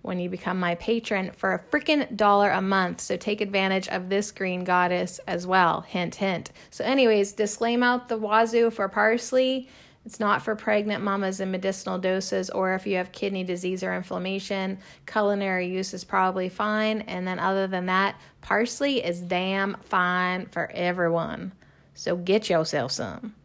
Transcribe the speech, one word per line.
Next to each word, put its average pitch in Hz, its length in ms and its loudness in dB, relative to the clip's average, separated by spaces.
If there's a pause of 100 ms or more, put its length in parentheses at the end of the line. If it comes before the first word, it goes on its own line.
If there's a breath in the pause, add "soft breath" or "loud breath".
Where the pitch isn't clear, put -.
when 185 180 -4
you 180 100 -2
become 180 300 -4
my 175 160 0
patron 214 560 -2
for 190 220 -2
a 180 60 -2
freaking 294 560 0
dollar 202 360 6
a 190 100 2
month. 190 380 2
So - 160 -2
take 208 260 -2
advantage 190 460 0
of 185 220 -6
this 202 220 0
green 180 340 -4
goddess 180 600 2
as 180 220 -4
well. 170 340 4
Hint, 170 340 -4
hint. 185 360 -2 (180 loud breath)
So - 140 -8
anyways, 220 480 4
disclaim 233 500 0
out 247 280 2
the 233 80 -2
wazoo 226 540 4
for 202 180 -2
parsley. 254 800 2 (360 loud breath)
It's - 140 -14
not 208 240 2
for 214 120 -2
pregnant 208 480 0
mamas 196 360 -2
in 190 100 -4
medicinal 185 480 -4
doses 185 540 -2
or 185 240 0
if 185 100 -6
you 196 120 0
have 180 140 -4
kidney 196 320 -4
disease 180 380 -4
or 185 140 -2
inflammation. 190 840 -4 (300 loud breath)
Culinary 202 600 2
use 190 280 -4
is 185 80 -12
probably 185 440 0
fine. 214 540 0
And 180 260 -6
then 180 120 -4
other 190 260 2
than 185 220 -2
that, 190 340 0 (200 loud breath)
parsley 247 600 0
is 175 160 -2
damn 190 640 -2
fine 180 640 0
for - 260 -6
everyone. 175 840 0 (420 soft breath)
So 175 220 -2
get 190 320 0
yourself 156 420 2
some. 113 420 -6 (120)